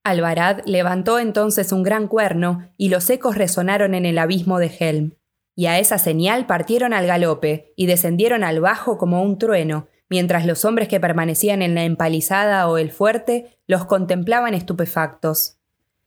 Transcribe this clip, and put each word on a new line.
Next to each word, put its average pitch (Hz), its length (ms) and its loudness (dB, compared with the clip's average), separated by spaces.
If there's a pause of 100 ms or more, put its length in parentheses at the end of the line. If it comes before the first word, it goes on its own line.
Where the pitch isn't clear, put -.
Alvarad 175 640 0
levantó 185 540 0
entonces 208 520 0
un 190 120 0
gran 208 240 0
cuerno 175 680 0
y 196 140 0
los 180 220 0
ecos 254 260 -2
resonaron 190 560 0
en 180 120 0
el 170 120 0
abismo 180 400 0
de 170 220 0
Helm. 156 340 -2 (420)
Y 175 120 0
a 170 100 2
esa 208 220 2
señal 185 480 0
partieron 226 440 0
al 190 140 0
galope 160 680 0
y 185 100 0
descendieron 180 580 2
al 160 180 0
bajo 214 360 0
como 175 240 0
un 196 160 0
trueno, 165 520 0 (200)
mientras 180 380 0
los 165 180 -2
hombres 220 220 0
que 196 120 0
permanecían 170 640 0
en 170 140 0
la 170 80 0
empalizada 170 840 0
o 165 120 2
el 156 100 -2
fuerte 233 800 -2
los 180 180 0
contemplaban 190 680 0
estupefactos. 165 1000 -4 (500)